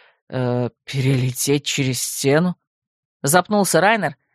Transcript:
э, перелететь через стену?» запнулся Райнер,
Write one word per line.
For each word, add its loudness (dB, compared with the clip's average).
э, -2
перелететь 0
через -2
стену?» 0
запнулся 2
Райнер, 0